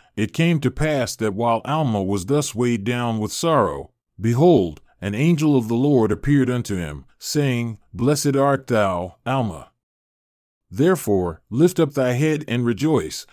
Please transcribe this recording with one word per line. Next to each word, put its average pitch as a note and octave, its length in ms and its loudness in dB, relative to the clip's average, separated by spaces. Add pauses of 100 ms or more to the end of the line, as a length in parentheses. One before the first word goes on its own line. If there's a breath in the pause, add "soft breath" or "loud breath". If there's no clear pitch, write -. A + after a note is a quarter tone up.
(160 soft breath)
it G#2 160 -2
came E3 280 2
to B2+ 100 0
pass D3 460 -2
that G#2+ 180 -2
while A#2 320 0
Alma B2+ 360 -2
was F#2+ 240 -2
thus C#3+ 280 -2
weighed A#2+ 300 0
down A#2+ 340 -2
with G#2+ 120 -4
sorrow, G2+ 600 0 (280)
behold, A#2 600 4 (220)
an G2+ 120 -4
angel D3+ 400 2
of A#2 140 2
the A#2 60 -2
Lord B2 360 4
appeared C3 380 2
unto A#2+ 280 -2
him, D2 280 -8 (140)
saying, A#2+ 580 -2 (160)
"Blessed C#3 440 0
art C3+ 320 0
thou, F#2 480 0 (100)
Alma. A2+ 440 -4 (1000)
Therefore, G2+ 800 0
lift D#3+ 300 2
up D3+ 160 0
thy B2+ 200 0
head D3+ 340 0
and A#2+ 180 -2
rejoice, A#2 680 -2